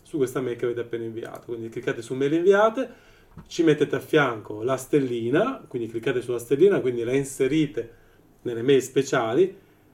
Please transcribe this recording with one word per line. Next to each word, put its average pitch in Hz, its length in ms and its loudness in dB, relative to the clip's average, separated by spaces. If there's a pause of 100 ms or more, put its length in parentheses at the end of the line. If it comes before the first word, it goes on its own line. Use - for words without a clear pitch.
su - 140 -8
questa 135 240 -2
mail 120 160 -4
che 127 80 -4
avete 117 160 -2
appena 113 240 -8
inviato. 113 420 -12
Quindi 113 220 -10
cliccate 120 320 -6
su 113 140 -10
mail 139 180 0
inviate, 208 760 2 (380)
ci - 160 0
mettete 147 320 2
a 127 40 -2
fianco 113 600 0
la 131 160 -2
stellina, 135 920 0
quindi 117 200 -6
cliccate 120 340 -4
sulla 120 180 -4
stellina, 147 420 4
quindi 120 220 -2
la 120 100 -2
inserite 139 800 0 (500)
nelle 117 180 -4
mail 131 200 6
speciali, 139 720 0 (380)